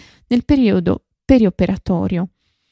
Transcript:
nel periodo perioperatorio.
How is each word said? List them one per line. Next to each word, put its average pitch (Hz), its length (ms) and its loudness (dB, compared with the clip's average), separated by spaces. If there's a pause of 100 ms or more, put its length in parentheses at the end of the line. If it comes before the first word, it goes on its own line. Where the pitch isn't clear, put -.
(260)
nel 240 180 -2
periodo 190 600 0 (200)
perioperatorio. 190 1040 0 (440)